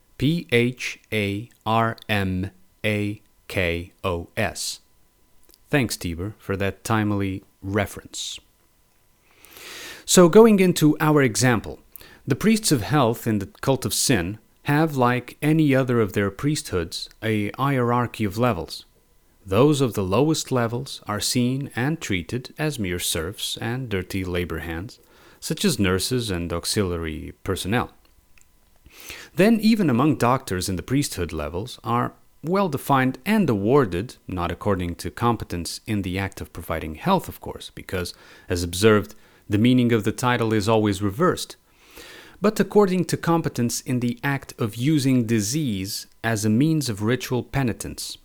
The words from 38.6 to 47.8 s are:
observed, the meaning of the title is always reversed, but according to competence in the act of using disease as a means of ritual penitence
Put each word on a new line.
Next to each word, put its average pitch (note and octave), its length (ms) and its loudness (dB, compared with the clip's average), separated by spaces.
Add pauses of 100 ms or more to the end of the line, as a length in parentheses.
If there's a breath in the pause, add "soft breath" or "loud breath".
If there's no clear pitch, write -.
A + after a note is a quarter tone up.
observed, F#2+ 520 4 (340 soft breath)
the G#2 100 2
meaning B2 340 4
of G#2+ 120 2
the A2 80 0
title A#2 400 0
is G#2 160 2
always G#2+ 340 2
reversed, A#2+ 540 0 (840 loud breath)
but G#3+ 200 2
according F#3+ 460 4
to - 100 -2
competence D3+ 640 0
in B2+ 180 -2
the A#2+ 220 -2
act C#3 360 -4
of G#2+ 180 -4
using C3 500 2
disease A2 800 -2 (160)
as A2 220 0
a A2 60 2
means C#3+ 380 2
of G#2 140 -6
ritual B2 400 -2
penitence - 840 -6